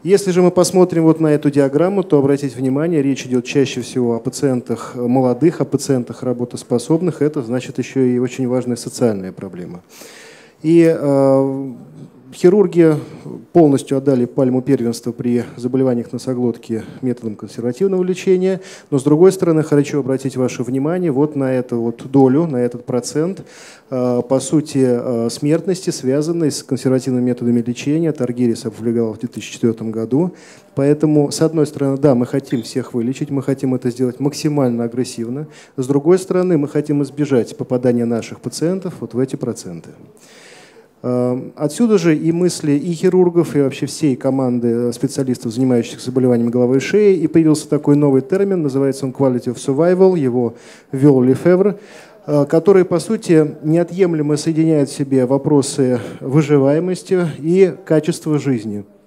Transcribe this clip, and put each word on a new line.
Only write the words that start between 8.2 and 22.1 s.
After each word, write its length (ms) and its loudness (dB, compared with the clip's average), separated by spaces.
важная 280 -2
социальная 560 -2
проблема. 520 -14
И, 340 6
э, 760 2
хирурги 640 4
полностью 440 4
отдали 280 2
пальму 360 0
первенства 520 -2
при 320 -2
заболеваниях 560 -2
носоглотки 720 -4
методом 340 -6
консервативного 680 -2
лечения. 560 0
Но, 80 0
с 40 -4
другой 280 6
стороны, 320 0
хочу 360 2
обратить 360 -4
ваше 280 -2
внимание 480 -2
вот 260 0
на 160 0
эту 260 -2
вот 320 -6